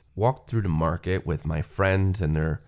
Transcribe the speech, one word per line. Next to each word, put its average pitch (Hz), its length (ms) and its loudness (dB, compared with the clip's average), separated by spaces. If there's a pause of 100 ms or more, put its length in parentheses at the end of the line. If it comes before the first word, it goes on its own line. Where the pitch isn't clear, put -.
(140)
walked 120 340 0
through 113 140 0
the 101 60 -2
market 82 580 0
with 76 180 -2
my 78 180 -2
friends 95 580 2
and 78 160 0
their 78 320 -2